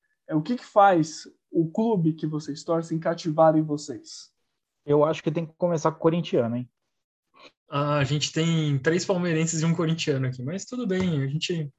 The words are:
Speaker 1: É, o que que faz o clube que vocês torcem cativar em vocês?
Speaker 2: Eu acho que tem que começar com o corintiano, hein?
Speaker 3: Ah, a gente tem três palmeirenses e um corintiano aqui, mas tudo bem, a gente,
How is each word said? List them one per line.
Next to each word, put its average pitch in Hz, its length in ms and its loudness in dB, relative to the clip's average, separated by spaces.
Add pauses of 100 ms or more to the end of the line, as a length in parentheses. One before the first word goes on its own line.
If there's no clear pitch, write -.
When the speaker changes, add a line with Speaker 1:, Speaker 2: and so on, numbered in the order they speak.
(260)
Speaker 1:
É, 156 80 -4
o 156 80 0
que 240 140 -4
que - 100 -16
faz 185 640 2 (240)
o 160 180 0
clube 190 440 0
que 160 120 -6
vocês 151 380 -6
torcem 165 340 -2
cativar 160 580 2
em 156 60 4
vocês? 147 720 -8 (520)
Speaker 2:
Eu 147 200 4
acho 156 180 0
que 165 80 -2
tem 165 160 -2
que - 100 -20
começar 165 360 0
com 160 60 -16
o - 20 -20
corintiano, 160 560 0
hein? 123 120 -6 (1040)
Speaker 3:
Ah, 147 220 0
a 139 80 2
gente 143 260 -2
tem 160 480 0
três 160 240 0
palmeirenses 165 600 0
e - 20 2
um 165 100 2
corintiano 160 520 0
aqui, 127 160 -6
mas 170 240 -8
tudo 247 200 -6
bem, 185 360 0
a 135 40 -2
gente, 156 520 -4